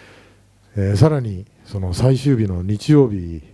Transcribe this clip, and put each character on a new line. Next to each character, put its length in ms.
え 160
ー、 20
さ 140
ら 100
に、 260
そ 160
の 120
最 240
終 200
日 60
の 200
日 300
曜 160
日、 320